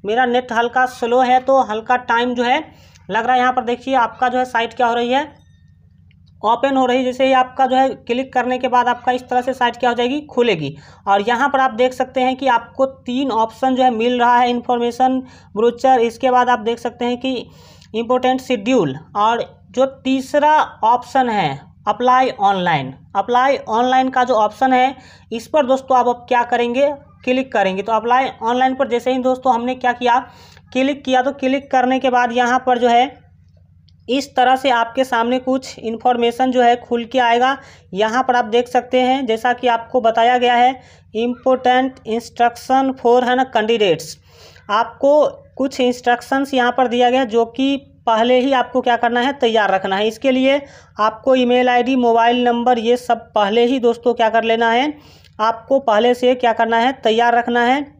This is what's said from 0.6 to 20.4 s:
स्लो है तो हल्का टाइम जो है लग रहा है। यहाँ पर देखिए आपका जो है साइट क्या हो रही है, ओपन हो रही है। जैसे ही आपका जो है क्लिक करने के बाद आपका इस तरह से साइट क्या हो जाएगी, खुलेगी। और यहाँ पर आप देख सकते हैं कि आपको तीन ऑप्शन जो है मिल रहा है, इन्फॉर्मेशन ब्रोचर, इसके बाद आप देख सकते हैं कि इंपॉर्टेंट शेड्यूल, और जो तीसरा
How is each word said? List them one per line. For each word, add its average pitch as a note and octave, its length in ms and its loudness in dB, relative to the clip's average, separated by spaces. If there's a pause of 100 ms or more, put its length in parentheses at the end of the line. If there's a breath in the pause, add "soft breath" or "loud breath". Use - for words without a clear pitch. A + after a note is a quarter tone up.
स्लो B3 340 -2
है B3+ 200 2
तो C4+ 220 2
हल्का A3 340 -2
टाइम B3 380 -2
जो A#3+ 80 -2
है C4+ 200 0 (460 soft breath)
लग A3 160 -2
रहा B3+ 80 0
है। B3+ 60 2
यहाँ B3+ 140 2
पर B3+ 100 -2
देखिए B3 320 -6
आपका A#3 320 0
जो B3 100 -2
है B3+ 80 0
साइट A#3 280 -4
क्या A#3+ 140 0
हो A#3 60 0
रही A#3+ 160 -2
है, C4+ 140 0 (1200)
ओपन A#3+ 340 0
हो C4 80 2
रही B3 120 0
है। C4+ 60 0
जैसे B3+ 220 0
ही C4 80 2
आपका B3+ 320 2
जो B3+ 100 0
है C4 140 4
क्लिक B3+ 440 -6
करने B3+ 260 -2
के C4 100 -4
बाद B3 180 2
आपका A#3+ 240 -2
इस B3+ 180 -6
तरह B3 120 0
से C4 120 -4
साइट A#3+ 240 -2
क्या B3 120 0
हो A#3+ 60 -2
जाएगी, B3 280 -2
खुलेगी। F3 520 -2 (320 loud breath)
और G3+ 200 2
यहाँ A#3+ 220 0
पर C#4 100 0
आप C4 140 0
देख B3+ 200 0
सकते B3+ 280 -4
हैं B3+ 140 0
कि C4+ 140 -4
आपको A#3+ 360 -2
तीन C4+ 480 -6
ऑप्शन A3+ 420 -2
जो B3+ 80 0
है B3+ 80 4
मिल A#3+ 280 -2
रहा A#3+ 180 4
है, B3 120 2
इन्फॉर्मेशन B3 720 -2 (340 loud breath)
ब्रोचर, A#3 460 2
इसके A#3 300 -2
बाद B3 180 2
आप A#3+ 120 0
देख A#3 180 -6
सकते A#3+ 260 -8
हैं B3 140 -4
कि C4 300 -6 (440 loud breath)
इंपॉर्टेंट B3+ 480 -2
शेड्यूल, G#3+ 540 -2 (220)
और A3 280 0 (240)
जो B3+ 160 0 (180)
तीसरा C#4+ 540 0 (280)